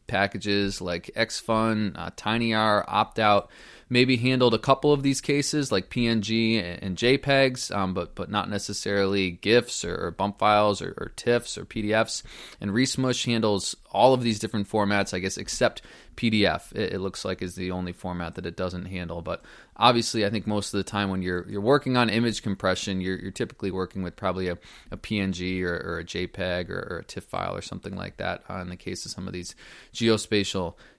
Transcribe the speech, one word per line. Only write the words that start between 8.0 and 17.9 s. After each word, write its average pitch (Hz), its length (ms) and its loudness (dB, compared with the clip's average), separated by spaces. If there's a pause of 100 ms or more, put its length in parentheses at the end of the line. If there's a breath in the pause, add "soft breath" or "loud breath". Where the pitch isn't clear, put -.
but 95 160 -8
not 98 180 -2
necessarily 101 840 0
gifs 113 520 2
or, 87 240 -4
or 85 40 -4
bump 98 280 -2
files 104 420 4
or, 92 160 -8
or - 180 -8
tifs 120 420 -2
or - 80 -10
P - 160 -8
D 104 120 0
Fs. 110 300 0 (380 loud breath)
And 101 100 -2
Resmush 127 540 0
handles 110 500 0 (160)
all 120 220 8
of 123 100 2
these 110 160 2
different 104 300 -4
formats, 101 440 2
I 98 60 -2
guess, 95 180 -4
except - 440 0 (340 loud breath)
P 117 140 0
D 107 160 4
F, - 280 0
it, 104 200 -2
it 95 60 -4
looks 92 260 -6
like, 95 160 -4
is 90 140 -6
the 92 160 -6
only 90 200 -4